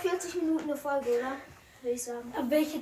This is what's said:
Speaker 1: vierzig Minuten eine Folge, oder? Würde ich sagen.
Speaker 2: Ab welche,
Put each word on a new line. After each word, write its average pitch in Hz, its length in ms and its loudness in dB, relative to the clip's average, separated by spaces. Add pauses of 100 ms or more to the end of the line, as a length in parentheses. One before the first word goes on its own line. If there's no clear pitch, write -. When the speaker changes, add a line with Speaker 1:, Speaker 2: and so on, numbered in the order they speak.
Speaker 1:
vierzig 349 320 0
Minuten 320 300 2
eine 294 120 0
Folge, 277 320 0 (100)
oder? 262 140 -2 (500)
Würde 247 120 0
ich 240 80 -4
sagen. 240 340 -8
Speaker 2:
Ab 294 120 -2
welche, 302 340 4